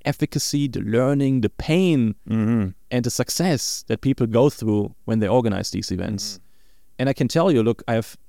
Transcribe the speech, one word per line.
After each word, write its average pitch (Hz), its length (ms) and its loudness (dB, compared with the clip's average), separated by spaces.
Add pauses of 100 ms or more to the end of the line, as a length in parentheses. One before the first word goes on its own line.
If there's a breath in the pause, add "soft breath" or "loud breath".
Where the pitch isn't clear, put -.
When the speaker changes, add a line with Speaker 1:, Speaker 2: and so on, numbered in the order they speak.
Speaker 1:
efficacy, 143 600 -2
the - 140 -6
learning, 131 640 2
the 104 60 2
pain, 156 680 2 (120)
Speaker 2:
Mm-hmm. 110 420 2 (200)
Speaker 1:
and 123 140 0
the 117 60 -2
success - 760 -2
that 113 140 -4
people 131 260 0
go 117 240 4
through 104 440 -2 (100)
when 113 160 0
they 101 80 0
organize 107 420 0
these 98 220 -6
events. 101 320 -6
Speaker 2:
Mm-hmm. - 180 -12 (560)
Speaker 1:
And 131 100 0
I 139 40 2
can 131 160 0
tell 170 240 2
you, 117 100 4
look, 110 240 0
I 120 80 0
have 113 220 -4 (120)